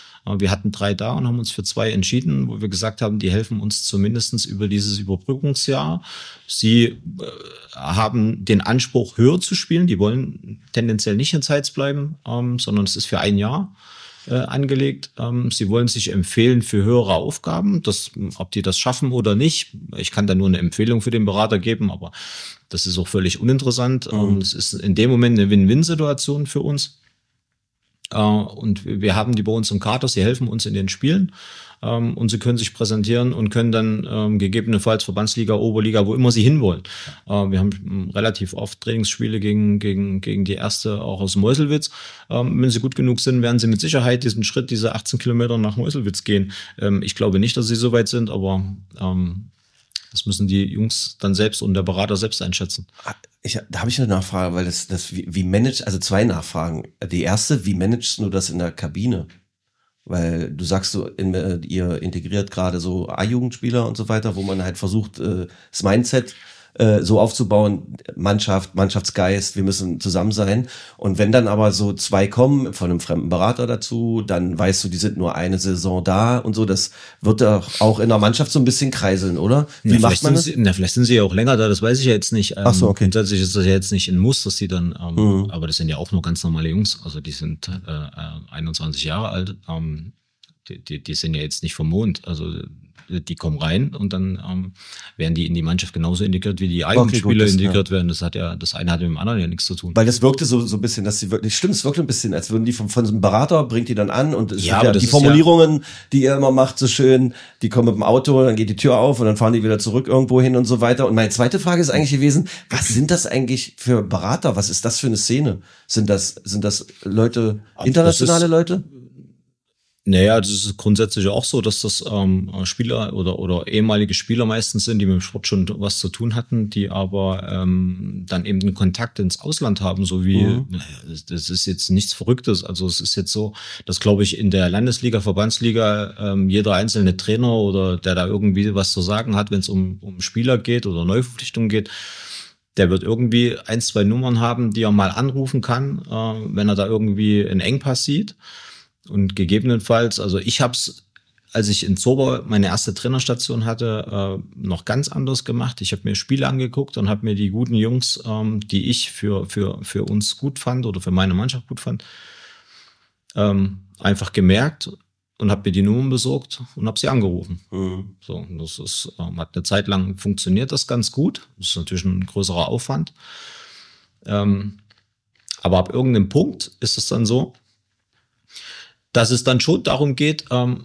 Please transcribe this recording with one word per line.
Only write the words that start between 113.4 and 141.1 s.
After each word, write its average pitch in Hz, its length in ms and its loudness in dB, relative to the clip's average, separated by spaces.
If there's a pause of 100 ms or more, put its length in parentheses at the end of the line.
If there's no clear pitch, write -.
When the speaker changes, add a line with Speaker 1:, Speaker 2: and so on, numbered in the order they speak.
Speaker 2:
für 120 280 2
Berater? 95 500 -2
Was 101 160 -2
ist - 140 -4
das 117 160 -2
für 135 80 -2
eine 110 80 0
Szene? 113 460 0 (260)
Sind 110 200 0
das, 98 360 0
sind 98 180 -4
das 101 240 -2 (160)
Leute, 113 380 2 (340)
Speaker 1:
Also - 40 -16
das - 100 -6
Speaker 2:
internationale 165 560 4
Speaker 1:
ist 165 80 2
Speaker 2:
Leute? 170 320 2 (1200)
Speaker 1:
Naja, 101 340 6
das 98 100 0
ist 101 280 -4
grundsätzlich 104 500 2
auch 120 160 -2
so, 131 160 -2
dass 104 220 -2
das, - 280 -4
ähm, 95 400 0 (140)
Spieler 113 480 -4
oder, 92 260 -2
oder 90 300 -4
ehemalige 104 460 2
Spieler 117 320 -2
meistens 110 400 -2
sind, 113 120 0
die 101 60 2
mit 95 80 4
dem 90 80 2
Sport - 260 -8
schon 95 300 0
was 101 220 -4
zu 95 100 -4
tun 113 260 -4
hatten, 117 360 -2
die 101 180 -2
aber, 95 640 -2
ähm, 92 760 -2
dann 92 200 -4
eben 98 140 0
den 98 120 2
Kontakt 98 460 -2
ins 92 220 -2
Ausland 110 420 -2
haben, 95 240 0
so 92 180 0
wie, 95 180 4
Speaker 2:
Mhm. 117 280 2
Speaker 1:
naja, 90 140 -8 (220)
das, 80 200 -14
das 85 240 -6
ist 90 160 -2
jetzt 90 240 -2
nichts 95 240 2
Verrücktes. 117 500 0
Also 92 220 -4
es 87 160 -2
ist - 120 -4
jetzt 98 160 -4
so, 107 220 -4 (320)
dass, 92 160 -4
glaub 101 200 6
ich, 98 180 2
in 104 120 2
der 90 200 4
Landesliga, 113 500 0
Verbandsliga, 104 920 0 (180)
ähm, 98 160 2
jeder 101 240 4
einzelne 95 460 2
Trainer 117 340 0
oder 95 460 2
der 92 160 -2
da 90 120 0
irgendwie 101 480 2
was 95 180 0
zu 95 100 -2
sagen 104 340 -2
hat, 104 140 -2
wenn's 98 180 -2
um, 95 320 -2
um 92 220 -14
Spieler 120 340 0
geht 120 300 -2
oder 85 180 -2
Neuverpflichtungen 113 640 -2